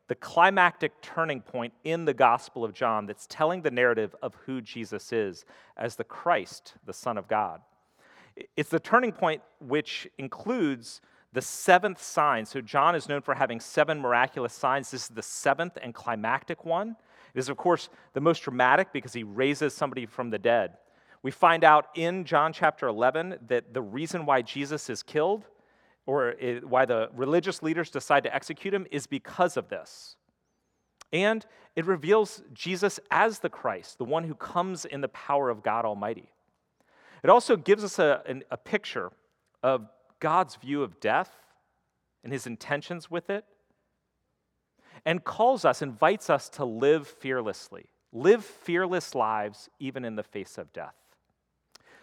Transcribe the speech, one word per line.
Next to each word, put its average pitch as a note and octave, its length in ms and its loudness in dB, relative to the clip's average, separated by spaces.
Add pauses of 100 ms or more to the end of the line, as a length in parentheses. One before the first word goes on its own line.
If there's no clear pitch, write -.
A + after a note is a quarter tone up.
the B2 80 -4
climactic F3+ 840 2
turning D#3 400 -6
point A#2+ 320 -10 (100)
in E3 220 -4
the D3 80 2
Gospel B2 500 2
of G#2+ 120 -6
John A2 320 -2
that's G#2 200 -14
telling E3+ 360 -2
the D3+ 80 0
narrative A#2+ 500 2
of A#2+ 140 -8 (100)
who C3 160 -8
Jesus G#2+ 500 -12
is G#2 360 -4 (280)
as A2+ 220 -8
the - 80 -8
Christ, - 680 -4 (100)
the G2 80 -14
Son A#2 240 -6
of F#2+ 100 -8
God. G2 360 -4 (920)
It's D3+ 160 -4
the E3 100 0
turning A#3 320 4
point D#3+ 280 0 (200)
which D3 460 -4 (120)
includes C#3 800 -4 (320)
the B2+ 100 -4
seventh F#3 600 4
sign. C#3 420 0
So C3+ 160 -10
John D3 340 2
is C#3+ 140 -4
known C#3+ 140 -4
for - 120 -2
having A#2+ 260 -2
seven D3+ 380 0
miraculous B2 540 0
signs. C3+ 380 -2
This B2+ 140 -10
is - 40 -14
the A2+ 140 -12
seventh D3 580 -2
and A#2+ 140 -12
climactic A2+ 720 -4
one. G3+ 300 -4 (380)
It C3+ 60 -4
is, C3 100 -6
of C#3 80 -6
course, - 320 2 (240)
the C#3 80 -4
most D#3+ 180 2
dramatic C3 500 4
because - 220 -10
he A#2+ 100 -8
raises C3+ 520 -2
somebody C3 320 -6
from A#2+ 240 -8
the G#2+ 80 -4
dead. G#2+ 400 0 (440)
We C3+ 80 -6
find E3 320 4
out D3+ 320 8
in E3+ 300 -2
John D#3 300 2
chapter D3+ 340 0
eleven C3 580 0
that A2+ 280 -2
the C3 80 -4
reason D3+ 420 -8
why C#3 160 4
Jesus C#3+ 480 -8
is A2+ 140 -8
killed, F#3+ 440 -2 (600)
or C3 360 0
i-, B2 180 -4
why B2+ 260 2
the A2+ 260 0
religious D#3 500 -2
leaders D#3+ 280 -2
decide C#3+ 340 2
to - 100 -4
execute E3 380 -6
him, F#3+ 180 -4
is C#3+ 160 -6
because E3+ 520 -2
of G2 100 -8
this. - 480 -14 (960)
And G#3 320 0 (320)
it E3 80 -4
reveals F#3+ 580 2 (120)
Jesus F#3 440 -2 (120)
as G3+ 300 2
the E3+ 100 -4
Christ, - 480 -6
the B2 80 -6
one D#3 180 -2
who D#3 100 -8
comes F3+ 520 -6
in C#3+ 160 -8
the C3 60 -4
power C#3+ 420 0
of G#2 120 -6
God A2+ 220 0
Almighty. G#2+ 480 -6 (880)
It - 60 4
also A#3 280 8
gives G#3 280 4
us F#3 140 -6
a, D3+ 280 4
an, C3+ 240 -8
a B2 60 -6
picture A#2+ 560 -6 (500)
of B2+ 280 0 (280)
God's D#3+ 380 0
view C#3+ 260 -4
of G#2 160 -8
death B2+ 320 0 (920)
and B2 80 -10
his C3 140 -8
intentions D3 640 -8
with E3+ 180 -6
it, G3+ 160 -6 (1600)
and F3 180 0
calls A#3 420 0
us, C3 160 2
invites D3+ 480 0
us D3 200 0
to - 160 -8
live C3+ 420 2
fearlessly, A2 800 -8 (260)
live G3 320 4
fearless F3 680 -4
lives A2 640 -2
even C3 260 -10
in A2 120 -8
the G#2 80 -8
face - 340 -14
of E2 140 -16
death. E2 240 -14 (1080)